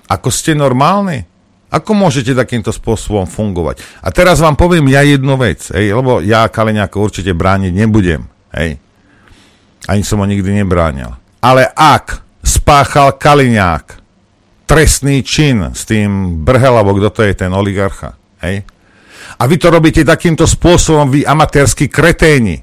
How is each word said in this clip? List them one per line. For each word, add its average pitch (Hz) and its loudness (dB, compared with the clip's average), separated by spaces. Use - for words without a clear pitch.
Ako, 98 -4
ste - -2
normálni? 147 0
Ako 208 -2
môžete 139 0
takýmto 120 -4
spôsobom 104 -4
fungovať? 87 -6
A - -6
teraz 180 2
vám 151 2
poviem 175 2
ja 139 4
jednu 139 2
vec, 104 -4
hej, 101 -2
lebo 123 0
ja 110 2
Kaliňáka 107 -2
určite 98 -4
brániť 92 0
nebudem, 95 0
hej. 78 -6
Ani 101 -2
som 107 -4
ho 98 -2
nikdy 98 -4
nebránil. 82 -4
Ale 131 2
ak - 0
spáchal 139 2
Kaliňák 117 0
trestný 139 2
čin 113 0
s - -14
tým 98 -2
Brhel, 123 2
alebo 101 2
kto 101 0
to - -6
je, 101 0
ten 92 -4
oligarcha, 98 -4
hej? 98 -8
A 120 0
vy 180 2
to 170 2
robíte 160 2
takýmto 160 0
spôsobom, 156 2
vy 139 0
amatérsky 143 0
kreténi, 139 2